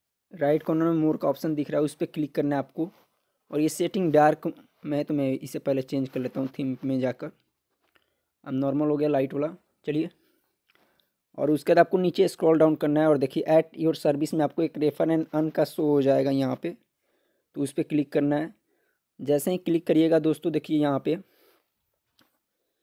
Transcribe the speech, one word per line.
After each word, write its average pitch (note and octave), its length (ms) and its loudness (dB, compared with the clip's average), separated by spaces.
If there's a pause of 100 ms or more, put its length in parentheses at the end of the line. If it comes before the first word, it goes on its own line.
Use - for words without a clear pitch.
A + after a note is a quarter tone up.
(320)
राइट D3+ 300 2
कॉर्नर E3 220 0
में E3 160 2
मोर D#3 160 2
का D#3 120 -4
ऑप्शन D#3 260 -2
दिख D3 160 -4
रहा D3 80 0
है, D3+ 60 2
उस D3 100 -4
पर E3 120 -6
क्लिक - 280 -6
करना C#3+ 220 0
है - 20 -2
आपको। D#3+ 320 -6 (600)
और D3 100 -2
ये D#3 80 2
सेटिंग E3+ 440 -2
डार्क D3+ 400 4 (320)
में D3 140 -4
है D3 60 0
तो D#3 100 -6
मैं C3+ 180 0
इसे C#3 260 -8
पहले C3+ 240 -2
चेंज C3+ 260 -4
कर C3+ 120 -6
लेता B2+ 200 -6
हूँ C3 80 -2 (100)
थीम C3 260 -4
में C3 160 -2
जाकर, B2+ 300 -4 (1120)
अब C#3 100 -8
नॉर्मल C#3 340 0
हो D3 80 0
गया D3 120 0
लाइट C3+ 260 0
वाला। C#3+ 200 -4 (320)
चलिए D#3 240 -4 (1300)
और C#3+ 120 0
उसके D3+ 220 2
बाद E3+ 60 4
आपको E3+ 200 4
नीचे F3+ 300 2
स्क्रॉल D#3+ 300 2
डाउन D#3 180 4
करना D3+ 240 0
है D#3 80 4
और D3 100 4
देखिए C3 320 -2
at D#3+ 300 2
your D#3+ 160 0
service D3 380 -2
में D#3 100 0
आपको C#3+ 180 -2
एक - 160 -4
refer D3+ 300 0
and D#3+ 220 0
earn D#3 200 -2
का D#3 140 0
शो D#3 220 -4
हो D3 160 2
जाएगा C3+ 280 2
यहाँ C3+ 260 -2
पे, E3+ 140 -8 (880)
तो D3 60 -6
उस C#3 100 -6
पर D#3+ 100 -4
क्लिक D3 300 -4
करना D3 240 0
है। D#3 160 -6 (680)
जैसे C#3+ 300 -2
ही F3+ 80 -2
क्लिक E3+ 280 -2
करिएगा D#3+ 320 4
दोस्तों D#3 340 -2
देखिए D#3 260 -2
यहाँ C#3+ 260 0
पे D3+ 120 -2 (1700)